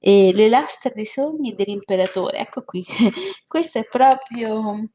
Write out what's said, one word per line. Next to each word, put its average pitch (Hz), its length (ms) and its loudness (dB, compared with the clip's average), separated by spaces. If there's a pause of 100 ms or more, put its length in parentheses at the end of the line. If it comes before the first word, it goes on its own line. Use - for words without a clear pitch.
E 196 280 6
Le 214 160 6
lastre 254 440 0
dei 214 120 -8
sogni 277 480 -6
dell'imperatore, 196 840 -4
ecco - 260 -10
qui, 180 200 -10
<laughs> 359 640 -2
questo 330 300 -4
è 226 100 -6
proprio 220 1080 -2